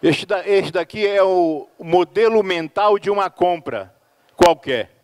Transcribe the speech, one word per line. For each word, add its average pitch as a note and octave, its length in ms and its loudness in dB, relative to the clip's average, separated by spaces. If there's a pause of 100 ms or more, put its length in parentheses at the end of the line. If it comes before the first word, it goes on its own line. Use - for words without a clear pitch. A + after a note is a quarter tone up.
Este E3 240 0
da-, F3+ 200 -4
este F#3+ 260 0
daqui F#3+ 340 -4
é G3+ 160 2
o F3 460 0 (100)
modelo F#3+ 640 0
mental F#3+ 560 -2
de E3+ 100 -6
uma G3+ 220 -2
compra D3 640 -4 (420)
qualquer. D3+ 540 0 (140)